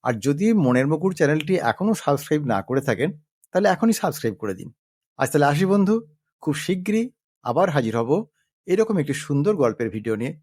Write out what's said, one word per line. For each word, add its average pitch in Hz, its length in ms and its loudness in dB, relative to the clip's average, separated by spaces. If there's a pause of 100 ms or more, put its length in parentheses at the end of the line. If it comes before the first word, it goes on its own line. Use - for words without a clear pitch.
আর 123 180 0
যদি 151 320 0
মনের 131 340 4
মুকুর 180 280 0
চ্যানেলটি 151 420 2
এখনও 185 380 0
সাবস্ক্রাইব 147 500 -2
না 117 180 0
করে 131 180 -2
থাকেন, 135 380 -2 (320)
তাহলে 196 180 0
এখনই 220 240 2
সাবস্ক্রাইব 143 420 -4
করে 101 200 -6
দিন। - 180 -14 (440)
আজ 135 160 -2
তাহলে 147 140 4
আসি 151 200 2
বন্ধু, 202 420 2 (320)
খুব 147 140 -2
শীঘ্রই 202 560 -2 (320)
আবার 160 280 0
হাজির 117 260 0
হব 120 300 0 (400)
এরকম 214 320 2
একটি 143 160 -2
সুন্দর 147 420 0
গল্পের 113 340 0
ভিডিও 107 260 -4
নিয়ে। 127 260 -8